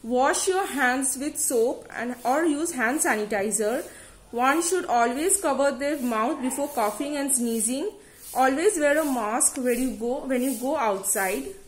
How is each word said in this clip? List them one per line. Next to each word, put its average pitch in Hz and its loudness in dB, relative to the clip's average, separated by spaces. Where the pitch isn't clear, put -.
Wash 254 2
your 381 2
hands 262 0
with 285 -6
soap 240 0
and, 247 -6
or 277 4
use 320 0
hand 254 0
sanitizer. 214 0
One 269 2
should 359 0
always 247 2
cover 277 2
their 285 -2
mouth 247 0
before 277 -2
coughing 277 -2
and 277 0
sneezing. 240 -2
Always 277 4
wear 294 4
a 311 2
mask 247 0
where 247 2
you 254 -2
go, 240 -4
when 254 0
you 254 -2
go 262 0
outside. 208 0